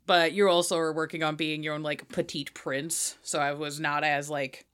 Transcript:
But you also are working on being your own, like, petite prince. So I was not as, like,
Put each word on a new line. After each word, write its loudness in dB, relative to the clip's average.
But 4
you 6
also 4
are 0
working -4
on 0
being -2
your -4
own, -4
like, -6
petite -4
prince. -4
So -4
I 0
was -6
not 0
as, 2
like, -4